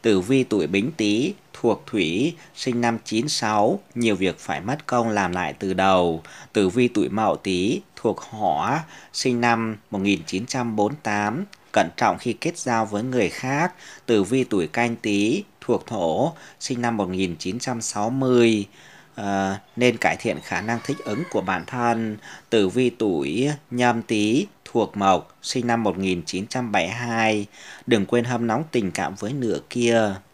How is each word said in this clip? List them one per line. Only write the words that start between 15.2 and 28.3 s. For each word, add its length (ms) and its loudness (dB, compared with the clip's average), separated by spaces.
thuộc 260 -2
Thổ, 460 0
sinh 220 -6
năm 140 0
một 120 0
nghìn 280 -2
chín 220 -6
trăm 220 -6
sáu 300 -4
mươi, 560 4
ờ, 420 -2
nên 200 4
cải 200 0
thiện 240 -4
khả 200 -6
năng 240 -4
thích 200 -4
ứng 260 -4
của 100 0
bản 260 -4
thân. 500 -2
Tử 180 4
vi 220 2
tuổi 600 0
Nhâm 320 4
Tý 440 2
thuộc 320 0
Mộc, 460 2
sinh 240 -4
năm 160 0
một 160 0
nghìn 280 -2
chín 200 -6
trăm 260 -6
bảy 140 0
mươi 80 -6
hai, 520 0
đừng 200 4
quên 180 2
hâm 220 -2